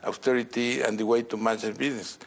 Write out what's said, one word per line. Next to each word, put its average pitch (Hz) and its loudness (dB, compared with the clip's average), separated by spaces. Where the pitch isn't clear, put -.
austerity, 120 0
and 113 0
the 110 0
way 117 6
to 117 -6
manage 110 0
a 107 -2
business. 127 -4